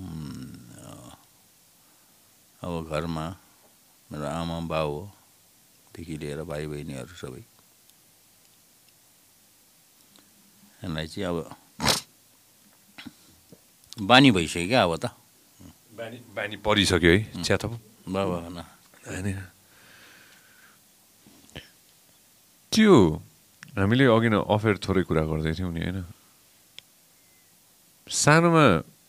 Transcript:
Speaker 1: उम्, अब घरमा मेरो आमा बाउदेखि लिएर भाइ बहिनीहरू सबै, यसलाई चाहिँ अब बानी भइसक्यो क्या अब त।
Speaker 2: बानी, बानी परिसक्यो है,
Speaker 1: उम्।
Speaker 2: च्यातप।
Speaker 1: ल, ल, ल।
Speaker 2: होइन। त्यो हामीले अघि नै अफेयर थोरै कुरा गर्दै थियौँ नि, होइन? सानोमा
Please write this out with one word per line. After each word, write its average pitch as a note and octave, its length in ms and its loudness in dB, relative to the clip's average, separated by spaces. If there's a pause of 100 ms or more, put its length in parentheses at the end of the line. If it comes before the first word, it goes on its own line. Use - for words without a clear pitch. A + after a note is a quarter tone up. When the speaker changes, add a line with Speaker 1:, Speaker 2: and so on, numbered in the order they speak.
Speaker 1:
उम्, D#2+ 560 -14 (2000)
अब E2+ 260 -8
घरमा D#2+ 460 -6 (760)
मेरो D2+ 120 -10
आमा E2 360 -6
बाउदेखि D#2+ 1600 -10
लिएर D2+ 260 -10
भाइ D#2 240 -8
बहिनीहरू C#2+ 400 -12
सबै, C2+ 380 -16 (3500)
यसलाई D#2+ 220 -6
चाहिँ F#2+ 220 -8
अब E2 280 -8 (2500)
बानी B2+ 300 8
भइसक्यो E2+ 380 -2
क्या A#2+ 140 2
अब E2+ 140 0
त। A#2 140 -8 (840)
Speaker 2:
बानी, A2+ 240 -14
बानी G#2 400 -10
परिसक्यो F#2+ 540 2
है, G#2 240 2
Speaker 1:
उम्। F#2 100 -8
Speaker 2:
च्यातप। A2 360 -2 (280)
Speaker 1:
ल, - 0 -
ल, F2+ 440 -6
ल। E2+ 120 -14 (460)
Speaker 2:
होइन। F#2+ 360 -8 (3250)
त्यो B2+ 500 8 (560)
हामीले A2+ 260 4
अघि A#2 240 6
नै G#2 200 2
अफेयर G#2+ 300 2
थोरै F#2 240 0
कुरा D#2 220 0
गर्दै D#2 280 -2
थियौँ F2 200 -6
नि, E2 80 -6
होइन? F2+ 240 -6 (2000)
सानोमा D#3 760 4 (260)